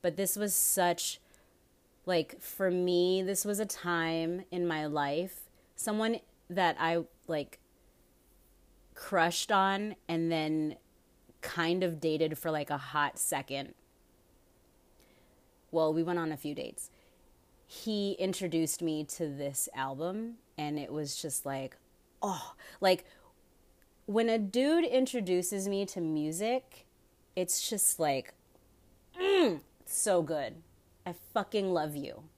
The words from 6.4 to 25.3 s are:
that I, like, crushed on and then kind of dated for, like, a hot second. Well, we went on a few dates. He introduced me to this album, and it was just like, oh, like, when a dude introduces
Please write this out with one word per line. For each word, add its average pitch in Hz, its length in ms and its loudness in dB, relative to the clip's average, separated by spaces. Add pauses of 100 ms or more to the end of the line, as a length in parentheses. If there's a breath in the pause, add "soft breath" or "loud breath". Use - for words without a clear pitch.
that 175 300 2
I, 165 240 2 (240)
like, 151 320 -4 (1300)
crushed 175 580 2
on 196 420 2 (140)
and 165 220 0
then 156 460 0 (640)
kind 170 440 0
of 165 160 -2
dated 160 360 2
for, 165 140 -4
like, 151 180 -2
a 147 100 -2
hot 143 380 -2
second. 139 580 -4 (2000 soft breath)
Well, 160 240 2
we 165 80 2
went 175 160 0
on 160 140 -2
a 151 40 -6
few 147 180 -6
dates. - 360 -10 (760 soft breath)
He 202 480 -2
introduced 175 680 -2
me 156 220 -2
to 156 240 -4
this 143 460 -4
album, 170 600 -4 (240)
and 151 200 -2
it 143 140 -8
was 147 280 -4
just - 260 -4
like, 135 300 -6 (460)
oh, - 320 -4 (260 loud breath)
like, 185 240 4 (1000 loud breath)
when 226 220 2
a 226 100 4
dude 262 460 4
introduces 202 840 2